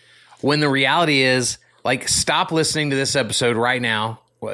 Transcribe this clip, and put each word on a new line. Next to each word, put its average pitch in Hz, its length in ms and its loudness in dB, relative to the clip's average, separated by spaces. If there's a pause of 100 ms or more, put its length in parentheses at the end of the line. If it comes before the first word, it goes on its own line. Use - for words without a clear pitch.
(400)
When 147 200 0
the 147 80 2
reality 139 540 2
is, 127 360 0 (260)
like, 131 240 -2
stop 165 440 0
listening 156 380 0
to 139 60 0
this 135 200 -2
episode 120 400 0
right 123 260 0
now. 113 380 -2 (340)